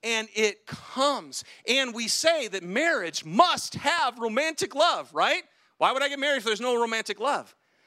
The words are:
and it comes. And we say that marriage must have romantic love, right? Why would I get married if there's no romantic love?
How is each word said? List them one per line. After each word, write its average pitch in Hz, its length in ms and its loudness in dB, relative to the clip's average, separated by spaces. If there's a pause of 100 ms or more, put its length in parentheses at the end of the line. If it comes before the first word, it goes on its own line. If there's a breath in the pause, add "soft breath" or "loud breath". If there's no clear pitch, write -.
and 220 320 -2
it 214 320 0
comes. 247 760 -2 (240 loud breath)
And 254 240 2
we 226 160 -6
say 320 420 2
that 185 120 -6
marriage 180 640 -2
must 262 480 2
have 285 460 -2
romantic 269 560 -2
love, 269 360 2
right? 220 300 2 (380 soft breath)
Why 185 120 4
would 269 120 0
I 285 40 2
get 277 120 -4
married 277 180 2
if 208 60 -4
there's 220 180 -2
no 247 180 0
romantic 220 400 -2
love? 220 360 -2 (320 soft breath)